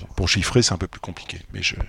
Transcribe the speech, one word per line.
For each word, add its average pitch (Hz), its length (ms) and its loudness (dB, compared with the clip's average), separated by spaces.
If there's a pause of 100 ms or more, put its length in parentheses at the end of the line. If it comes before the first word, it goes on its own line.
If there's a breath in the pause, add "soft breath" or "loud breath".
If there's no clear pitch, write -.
(160)
pour 92 140 2
chiffrer, 104 320 4
c'est 107 120 4
un 87 40 0
peu - 100 -2
plus - 140 -12
compliqué. - 380 -10 (140)
Mais 98 100 -6
je - 120 0 (140)